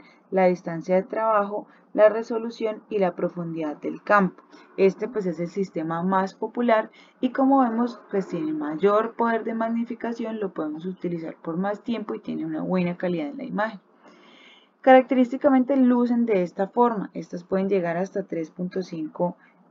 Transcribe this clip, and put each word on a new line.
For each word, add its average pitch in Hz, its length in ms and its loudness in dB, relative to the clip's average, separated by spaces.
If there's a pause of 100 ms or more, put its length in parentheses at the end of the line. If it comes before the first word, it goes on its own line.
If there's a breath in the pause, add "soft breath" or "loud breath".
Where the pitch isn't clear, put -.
(300 loud breath)
la 185 180 4
distancia 180 480 -2
de 190 80 2
trabajo, 208 640 0 (260 soft breath)
la 208 160 8
resolución 226 800 -4
y 214 100 -2
la 180 160 2
profundidad 165 600 -6
del 156 260 -8
campo. 202 400 2 (320 loud breath)
Este, 190 320 2
pues, 214 180 -6
es 165 140 -4
el 170 80 -4
sistema 170 560 -4
más 190 300 0
popular 226 580 0 (300 loud breath)
y, 254 80 0
como 269 320 4
vemos, 233 400 -2 (100)
pues, 190 160 -2
tiene 156 240 -4
mayor 175 640 0
poder 226 300 0
de 226 80 -4
magnificación, 233 880 -4
lo 190 120 -6
podemos 180 320 -8
utilizar 175 560 -8
por 160 140 -6
más 202 280 -4
tiempo 220 320 -6
y 214 40 -12
tiene 156 260 -8
una 160 180 -6
buena 175 340 -2
calidad 170 300 -4
en 139 100 -10
la - 80 -10
imagen. 202 340 -6 (1040 loud breath)
Característicamente 262 960 4
lucen 240 480 4
de 202 160 2
esta 190 260 -2
forma. 226 460 0
Estas 170 300 -12
pueden 190 260 -2
llegar 170 280 0
hasta 190 260 -4
tres 160 260 -6
punto 180 320 -6
cinco, 175 560 -6 (340 soft breath)